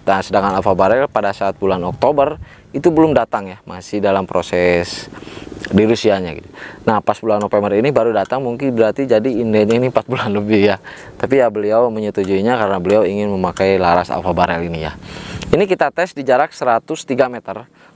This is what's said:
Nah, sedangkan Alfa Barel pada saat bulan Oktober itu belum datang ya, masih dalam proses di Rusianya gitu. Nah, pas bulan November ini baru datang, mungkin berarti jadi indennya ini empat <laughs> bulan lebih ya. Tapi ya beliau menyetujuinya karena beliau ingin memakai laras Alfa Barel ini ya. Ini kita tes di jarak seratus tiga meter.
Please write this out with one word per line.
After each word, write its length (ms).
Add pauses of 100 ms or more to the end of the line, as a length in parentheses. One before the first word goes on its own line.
Nah, 160
sedangkan 400
Alfa 160
Barel 320
pada 240
saat 240
bulan 240
Oktober 560 (320)
itu 160
belum 240
datang 400
ya, 160
masih 320
dalam 240
proses 880 (560)
di 160
Rusianya 560
gitu. 80 (400)
Nah, 160
pas 160
bulan 240
November 320
ini 160
baru 240
datang, 240
mungkin 320
berarti 320
jadi 240
indennya 480
ini 160
empat 180
<laughs> 20
bulan 200
lebih 420
ya. 60 (400)
Tapi 240
ya 80
beliau 400
menyetujuinya 640
karena 240
beliau 240
ingin 240
memakai 480
laras 340
Alfa 220
Barel 320
ini 240
ya. 80 (520)
Ini 160
kita 320
tes 220
di 100
jarak 240
seratus 560
tiga 220
meter. 340 (320)